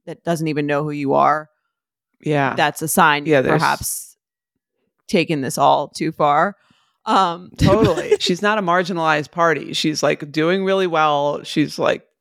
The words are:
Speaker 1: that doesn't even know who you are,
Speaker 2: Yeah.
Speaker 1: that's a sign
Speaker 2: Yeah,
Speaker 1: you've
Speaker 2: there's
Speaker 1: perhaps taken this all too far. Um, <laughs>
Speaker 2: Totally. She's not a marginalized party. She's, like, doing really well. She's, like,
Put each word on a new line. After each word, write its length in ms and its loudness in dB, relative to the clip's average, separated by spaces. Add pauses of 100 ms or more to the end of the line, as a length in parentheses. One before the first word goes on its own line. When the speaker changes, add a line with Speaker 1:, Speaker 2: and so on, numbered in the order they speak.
Speaker 1:
that 180 -16
doesn't 240 -2
even 180 -2
know 180 0
who 60 -6
you 240 -2
are, 340 0 (720)
Speaker 2:
Yeah. 360 0
Speaker 1:
that's 260 -2
a 60 -4
sign 380 2
Speaker 2:
Yeah, 120 4
Speaker 1:
you've 80 2
Speaker 2:
there's 160 2
Speaker 1:
perhaps 540 -4 (880)
taken 340 0
this 180 -6
all 300 4
too 240 -6
far. 440 0 (500)
Um, 480 0
<laughs> 40 -14
Speaker 2:
Totally. 600 2
She's 220 -2
not 160 0
a 40 -2
marginalized 680 -2
party. 420 0
She's, 300 -2
like, 280 -2
doing 340 0
really 220 0
well. 580 0
She's, 340 -2
like, 260 0 (160)